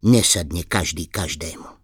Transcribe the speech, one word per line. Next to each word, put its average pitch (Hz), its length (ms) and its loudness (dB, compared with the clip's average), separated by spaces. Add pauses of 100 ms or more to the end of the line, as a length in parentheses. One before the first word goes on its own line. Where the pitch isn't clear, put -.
nesadne 87 560 4
každý 82 480 -4
každému. 80 560 -8 (160)